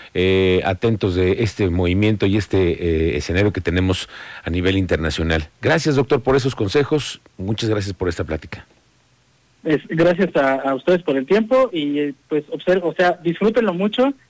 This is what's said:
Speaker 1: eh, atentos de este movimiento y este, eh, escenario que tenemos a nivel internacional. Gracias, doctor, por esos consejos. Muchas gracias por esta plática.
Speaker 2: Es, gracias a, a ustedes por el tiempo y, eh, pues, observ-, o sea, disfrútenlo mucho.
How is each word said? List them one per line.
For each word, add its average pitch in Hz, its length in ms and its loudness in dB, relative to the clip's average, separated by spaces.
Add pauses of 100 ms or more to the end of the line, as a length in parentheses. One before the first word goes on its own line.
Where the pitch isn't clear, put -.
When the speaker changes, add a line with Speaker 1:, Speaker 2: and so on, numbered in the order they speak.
(140)
Speaker 1:
eh, 92 500 4
atentos 95 520 0
de 92 280 2
este 101 280 0
movimiento 95 560 2
y 98 100 2
este, 95 340 0
eh, 80 460 0
escenario 92 340 0
que - 80 -6
tenemos 90 480 -2 (380)
a 90 60 -4
nivel 92 260 0
internacional. 82 720 -2 (120)
Gracias, 151 340 0
doctor, 135 260 2
por 131 140 2
esos 135 200 0
consejos. 139 640 -2 (180)
Muchas 107 340 -4
gracias 101 240 -4
por 92 120 -4
esta 87 160 -4
plática. - 440 -10 (1000)
Speaker 2:
Es, 156 240 0
gracias 170 480 2
a, 135 160 2
a 135 220 -2
ustedes 175 260 0
por 135 160 -2
el 131 80 -2
tiempo 226 480 2
y, 147 260 -2
eh, 147 140 -4 (160)
pues, 147 200 -2
observ-, 180 340 0
o 160 100 -2
sea, 180 280 0
disfrútenlo 196 520 0
mucho. 214 400 0 (160)